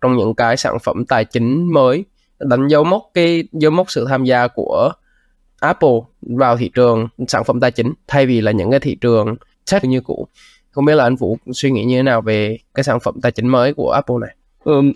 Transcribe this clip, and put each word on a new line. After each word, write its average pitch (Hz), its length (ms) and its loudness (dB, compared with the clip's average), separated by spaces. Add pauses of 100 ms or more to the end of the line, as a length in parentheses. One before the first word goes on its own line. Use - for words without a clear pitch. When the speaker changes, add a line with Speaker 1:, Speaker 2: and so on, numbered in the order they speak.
Speaker 1:
trong 127 160 2
những 110 180 0
cái 120 220 0
sản - 220 -4
phẩm - 260 -4
tài 117 200 0
chính 135 480 -2
mới 143 320 2 (340)
đánh 127 300 0
dấu 151 160 4
mốc, 190 300 -2
cái 170 380 2
dấu 156 180 2
mốc 180 200 0
sự 123 180 -2
tham 131 160 0
gia 123 240 2
của 120 440 0 (680)
Apple 143 380 2 (240)
vào 120 340 0
thị 120 180 -4
trường 117 340 2 (200)
sản - 160 -2
phẩm 120 160 -2
tài 123 100 2
chính 120 220 -4 (160)
thay 139 180 2
vì 120 140 2
là 107 120 0
những 101 180 0
cái 135 100 2
thị 135 200 -4
trường 113 360 0 (360)
tech 196 120 0
như 131 160 0
cũ. - 280 -8 (420)
Không 139 140 -2
biết 151 100 4
là 143 100 4
anh 123 120 2
Vũ 120 220 -4 (140)
suy 135 180 -2
nghĩ 110 140 -2
như 127 120 0
thế 127 60 0
nào 127 200 2
về 107 360 -2 (160)
cái 135 100 -2
sản 120 160 -2
phẩm - 220 -6
tài 120 100 0
chính 117 160 -2
mới 131 260 2
của - 160 -2
Apple 131 300 -2
này? 110 160 -12 (280)
Speaker 2:
Ừm, 143 320 2